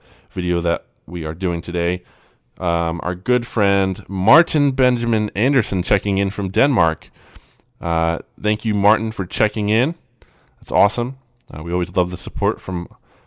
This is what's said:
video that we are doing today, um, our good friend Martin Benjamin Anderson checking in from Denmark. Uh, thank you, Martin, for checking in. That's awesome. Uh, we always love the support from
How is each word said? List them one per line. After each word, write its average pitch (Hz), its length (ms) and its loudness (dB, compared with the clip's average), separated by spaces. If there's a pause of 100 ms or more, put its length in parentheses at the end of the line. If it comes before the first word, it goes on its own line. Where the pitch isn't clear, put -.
(320)
video 87 300 0
that 85 240 -2 (200)
we 87 200 -8
are 78 80 -4
doing 87 280 -2
today, 87 420 -2 (540)
um, 85 460 -2
our 90 120 -4
good 120 300 -2
friend 98 640 0
Martin 131 640 4
Benjamin 120 640 2
Anderson 110 480 0
checking 101 340 0
in 98 120 0
from 98 200 -4
Denmark. 104 600 2 (680)
Uh, 82 400 0 (220)
thank 107 240 -2
you, 107 80 0
Martin, 104 380 2
for 98 140 -4
checking 104 440 -2
in. 120 240 2 (640)
That's - 120 -12
awesome. 117 460 0 (360)
Uh, 78 80 -10
we 82 100 -6
always 90 240 -2
love 90 140 2
the 87 80 -8
support - 420 -4
from 90 280 -6 (400)